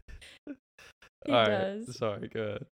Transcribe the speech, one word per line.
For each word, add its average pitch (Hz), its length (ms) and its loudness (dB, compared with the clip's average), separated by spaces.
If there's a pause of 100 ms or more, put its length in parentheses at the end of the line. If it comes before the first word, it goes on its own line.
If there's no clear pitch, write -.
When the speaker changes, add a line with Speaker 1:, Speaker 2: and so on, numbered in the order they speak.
(480)
Speaker 1:
<laughs> 285 80 -10 (680)
Speaker 2:
He 294 80 -4
Speaker 1:
All 120 100 6
right. 107 80 6
Speaker 2:
does. 196 480 0
Speaker 1:
Sorry, 110 320 -4
go 113 120 -4
ahead. 104 300 -4